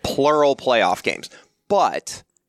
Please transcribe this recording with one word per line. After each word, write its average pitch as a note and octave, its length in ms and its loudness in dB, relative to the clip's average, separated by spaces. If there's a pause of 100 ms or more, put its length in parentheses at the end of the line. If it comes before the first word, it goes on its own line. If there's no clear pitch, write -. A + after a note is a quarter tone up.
plural D3 540 2
playoff G2+ 460 0
games. - 280 -8 (380)
But - 540 -2 (260)